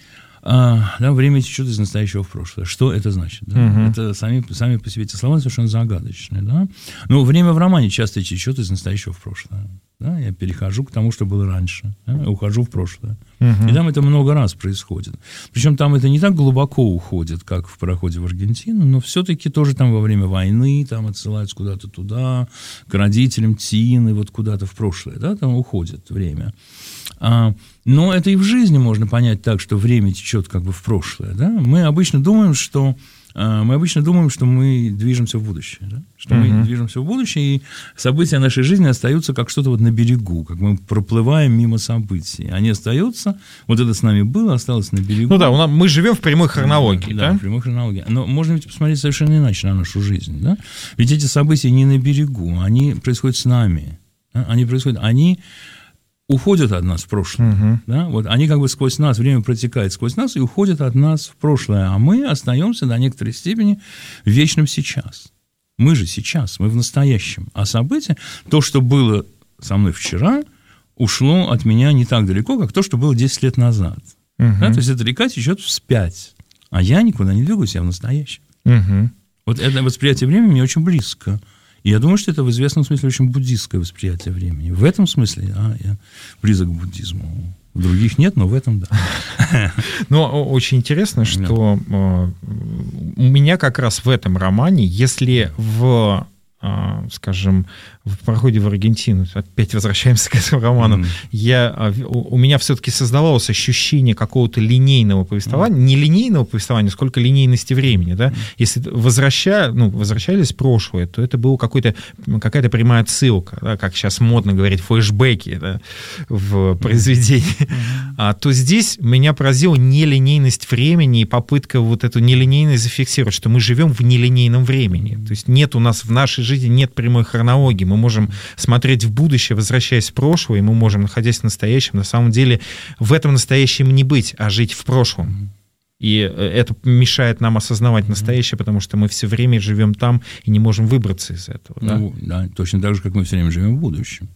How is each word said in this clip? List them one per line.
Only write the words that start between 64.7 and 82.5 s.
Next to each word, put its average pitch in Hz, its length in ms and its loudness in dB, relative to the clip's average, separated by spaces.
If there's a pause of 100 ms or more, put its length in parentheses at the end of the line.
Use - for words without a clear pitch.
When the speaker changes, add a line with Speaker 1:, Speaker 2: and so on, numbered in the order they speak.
Speaker 1:
Мы 147 160 4
же 104 120 0
сейчас, - 520 -6
мы 101 120 0
в 113 60 -2
настоящем. 120 760 -2
А 101 140 -4
события, 156 500 -2 (320)
то, 147 140 2
что - 180 0
было 123 460 2 (340)
со - 160 -4
мной 98 160 2
вчера, 190 500 -2 (540)
ушло 143 540 2
от 117 160 0
меня 120 260 4
не 123 140 4
так 113 180 0
далеко, 101 340 0
как 135 140 -2
то, 190 100 0
что 165 140 -2
было 135 180 2
десять 127 280 0
лет 131 160 0
назад. 110 400 0 (400)
Speaker 2:
Мгм. 110 220 2
Speaker 1:
Да? 110 120 4
То 120 60 2
есть 123 100 0
эта 123 160 -2
река 135 240 -2
течёт 160 320 -4
вспять, - 760 -4 (360)
а 92 100 0
я 123 220 4
никуда 104 320 0
не 110 80 2
двигаюсь, 175 320 -2
я 92 80 -4
в 87 40 -2
настоящем. 117 540 -6 (240)
Speaker 2:
Мгм. 107 460 4 (340)
Speaker 1:
Вот 113 140 -2
это 135 240 0
восприятие 131 460 0
времени 202 240 4
мне 127 100 4
очень 131 200 0
близко. 117 580 -2 (440)
И 101 60 2
я 104 80 4
думаю, 160 180 4
что 202 140 -2
это 151 140 -2
в 123 60 0